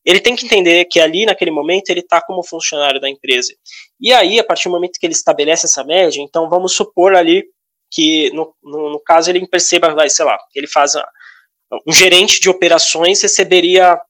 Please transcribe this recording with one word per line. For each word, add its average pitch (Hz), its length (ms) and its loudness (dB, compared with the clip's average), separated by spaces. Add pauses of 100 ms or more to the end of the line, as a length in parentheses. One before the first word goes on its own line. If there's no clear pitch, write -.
Ele 180 160 2
tem 240 160 -2
que 240 80 -8
entender 175 400 2
que 170 160 0
ali, 165 240 0
naquele 185 260 0
momento, 160 380 -4
ele 175 140 -4
tá 170 180 0
como 175 260 -8
funcionário 147 540 -6
da 139 80 -6
empresa. 131 460 -4 (440)
E 226 140 0
aí, 220 260 4
a 214 60 2
partir 175 240 -4
do 180 40 -2
momento 175 280 -6
que 180 60 -2
ele 160 80 -6
estabelece 156 500 0
essa 147 180 -2
média, 156 380 0
então 160 300 -4
vamos 180 240 -2
supor 190 420 2
ali 175 260 2 (480)
que, 156 440 0
no, 160 280 -10
no, 147 280 -10
no 147 100 -8
caso, 170 300 2
ele 180 180 -4
perceba, 170 460 0
vai, 151 160 2
sei 151 160 -2
lá, 110 120 -2 (120)
que 143 100 -10
ele 143 60 -10
faz 147 280 0
a, - 140 -8 (800)
um 156 60 -4
gerente 185 460 2
de 185 120 2
operações 175 720 0
receberia 180 760 2 (120)